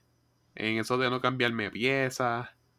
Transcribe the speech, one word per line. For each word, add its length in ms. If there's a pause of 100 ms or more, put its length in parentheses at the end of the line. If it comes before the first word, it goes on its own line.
(560)
en 240
eso 200
de 120
no 100
cambiarme 500
piezas, 760 (300)